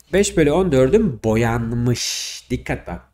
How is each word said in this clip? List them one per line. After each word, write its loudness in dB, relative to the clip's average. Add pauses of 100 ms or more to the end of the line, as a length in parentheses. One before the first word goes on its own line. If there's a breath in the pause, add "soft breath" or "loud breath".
(140)
beş 0
bölü 4
on 2
dördüm 2
boyanmış. -2
Dikkat -6
bak. -10 (120)